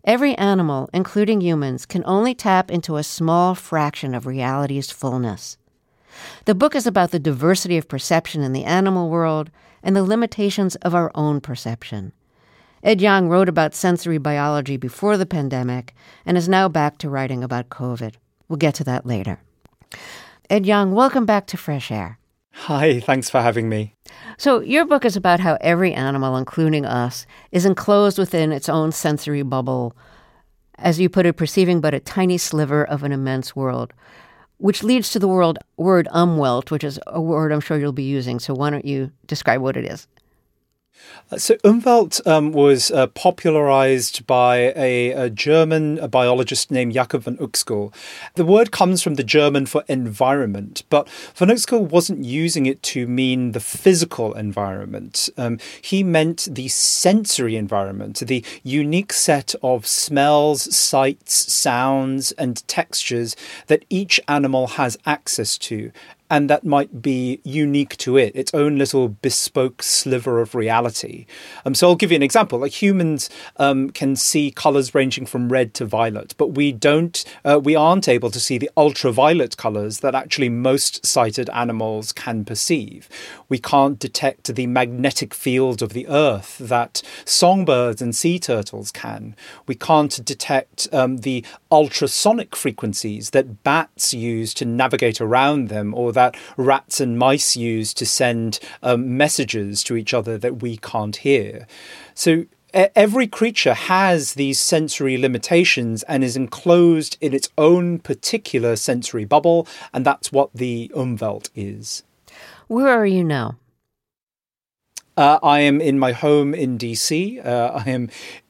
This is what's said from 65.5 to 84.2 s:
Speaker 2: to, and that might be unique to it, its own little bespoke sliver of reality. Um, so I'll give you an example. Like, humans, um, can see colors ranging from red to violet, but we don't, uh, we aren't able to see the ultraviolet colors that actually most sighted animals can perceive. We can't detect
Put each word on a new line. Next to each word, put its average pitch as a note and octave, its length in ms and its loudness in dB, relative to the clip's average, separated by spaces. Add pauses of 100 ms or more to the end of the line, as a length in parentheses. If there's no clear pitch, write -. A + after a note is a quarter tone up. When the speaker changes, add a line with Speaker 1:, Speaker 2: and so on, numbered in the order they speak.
Speaker 2:
to, A2+ 340 -10 (360)
and D3 220 2
that D3 140 2
might C#3+ 360 0
be B2+ 440 -2
unique C#3+ 540 -2
to B2+ 180 0
it, A#2 180 4
its C3 180 -4
own D3 240 2
little C3+ 320 2
bespoke B2+ 720 -2
sliver B2+ 600 0
of A#2 160 -4
reality. A2+ 680 -2 (400)
Um, C#3 80 0
so F3+ 160 6
I'll F3 60 8
give D#3+ 160 2
you E3+ 60 4
an C#3 60 2
example. C#3 360 2
Like, C3+ 240 -6
humans, F3 480 0 (280)
um, C#3 320 2
can C#3 260 -2
see D3 340 0
colors C#3 420 0
ranging C3 320 0
from B2 280 -4
red B2 220 2
to B2+ 100 -6
violet, A2 520 -4
but D3 120 2
we C#3+ 240 0
don't, D3+ 520 2 (200)
uh, C#3+ 180 6
we D3 140 4
aren't E3 320 4
able A#2+ 240 2
to A#2+ 80 -6
see B2+ 180 -2
the B2+ 180 -4
ultraviolet C#3+ 800 2
colors G#2+ 440 -4
that C3 160 0
actually C3 320 -2
most B2 580 0
sighted A#2 440 0
animals A2 640 -4
can A2+ 320 -6
perceive. G#2+ 640 -4 (400)
We C3 100 -2
can't C#3 420 2
detect - 520 -4